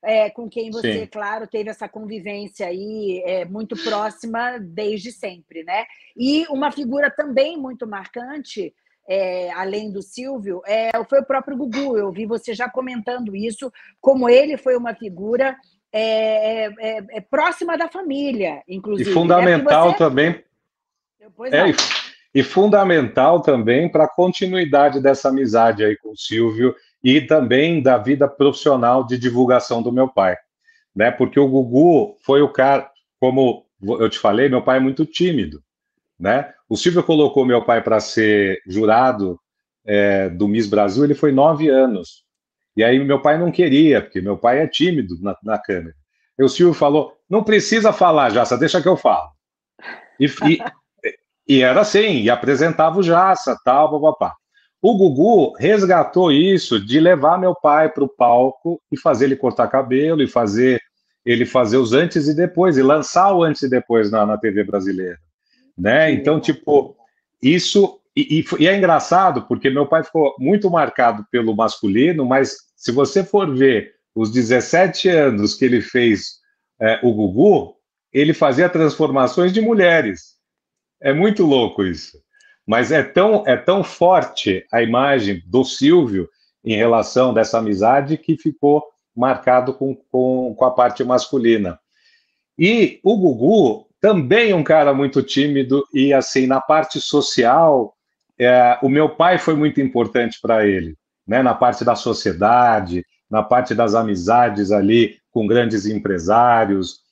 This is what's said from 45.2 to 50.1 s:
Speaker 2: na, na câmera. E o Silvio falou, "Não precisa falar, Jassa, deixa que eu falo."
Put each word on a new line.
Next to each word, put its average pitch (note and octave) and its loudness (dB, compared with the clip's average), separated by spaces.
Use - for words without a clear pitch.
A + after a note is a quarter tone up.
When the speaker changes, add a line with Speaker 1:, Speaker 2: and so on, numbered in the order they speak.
Speaker 2:
na, F#2+ -8
na G#2+ -6
câmera. E2+ -8
E C3+ 4
o C3 4
Silvio F3 2
falou, D3 0
"Não G3+ 0
precisa G#3+ 0
falar, D#3 2
Jassa, A2+ 0
deixa E3 0
que D3+ 0
eu F#3 2
falo." F#2 -2